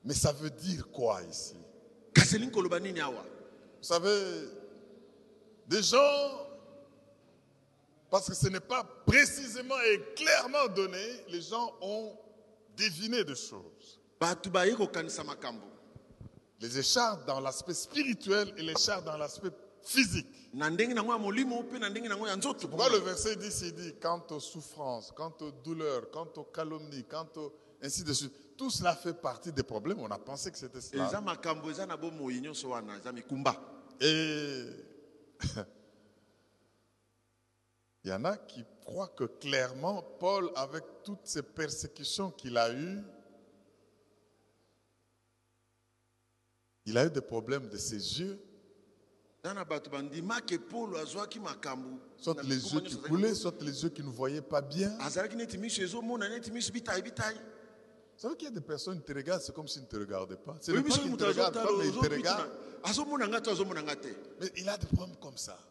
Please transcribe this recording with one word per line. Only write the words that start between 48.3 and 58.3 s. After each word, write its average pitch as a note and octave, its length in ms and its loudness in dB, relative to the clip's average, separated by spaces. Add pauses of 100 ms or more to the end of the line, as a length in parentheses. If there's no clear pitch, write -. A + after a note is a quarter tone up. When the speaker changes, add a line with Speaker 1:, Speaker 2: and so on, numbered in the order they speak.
Speaker 2:
Zana F#3+ 220 -4
bato D3+ 240 -4
bandima D#3+ 520 -4
ke F3 160 -2
Paul G#3+ 400 -4
azwaki G3 420 -6
makambo. C3 600 -6 (180)
Speaker 1:
Soit E3 180 0
Speaker 2:
Na C#3+ 80 -6
Speaker 1:
les C3+ 120 4
Speaker 2:
mikumba B2+ 200 0
Speaker 1:
yeux D#3+ 60 4
qui F3 140 -6
Speaker 2:
nyonso G#2 120 -8
Speaker 1:
coulaient, F#3 220 6
Speaker 2:
ezali G3+ 120 0
Speaker 1:
soit E3+ 200 -2
les C#3+ 220 -4
yeux E3 60 2
qui D#3 140 -6
ne C#3+ 60 -4
voyaient C3+ 320 -2
pas C#3+ 200 2
bien. F#3+ 380 -2
Speaker 2:
Azalaki G#3+ 360 -2
neti A#3 220 -6
miso G#3+ 240 -2
ezomona, A3 480 -2
neti A#3 220 -6
miso A#3 200 -2
bitai, A3+ 300 -2
bitai. A3 340 -4
Speaker 1:
Vous - 840 -20
savez C4+ 160 -2